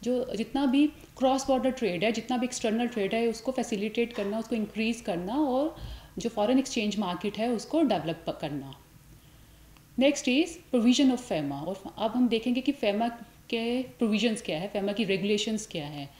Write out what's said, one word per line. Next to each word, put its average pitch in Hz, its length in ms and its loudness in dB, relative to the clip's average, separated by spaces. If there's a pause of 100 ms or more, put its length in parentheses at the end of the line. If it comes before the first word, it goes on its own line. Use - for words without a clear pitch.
जो 247 320 -2
जितना 226 300 0
भी 277 220 6
क्रॉस 262 600 -2
बॉर्डर 254 240 2
ट्रेड 185 320 0
है, 226 80 4
जितना 226 260 -2
भी 247 80 0
एक्सटर्नल 233 420 0
ट्रेड 208 280 -2
है, 233 120 2
उसको 226 240 -2
फैसिलिटेट 226 640 -2
करना, 208 260 -4
उसको 226 160 -4
इंक्रीज 220 460 -2
करना 185 340 -4
और 294 400 0 (420)
जो 220 120 -2
फॉरेन 226 300 2
एक्सचेंज 208 380 -2
मार्केट 202 400 -2
है 226 120 0
उसको 247 320 0
डेवलप 165 600 0
करना। 139 340 -6 (1200)
Next 285 240 4
is 277 240 4 (280)
provision 247 300 6
of 247 140 4
fema। 151 320 -2
और 156 460 -8
अब 214 140 -2
हम 247 160 4
देखेंगे 233 340 2
कि 277 100 2
fema 226 380 0 (400)
के 240 340 -2
प्रोविजंस 220 580 0
क्या 160 180 -4
है, 196 140 -6
fema 202 200 -2
की 220 100 0
रेगुलेशंस 208 640 0
क्या 151 200 -6
हैं। 143 220 -10 (100)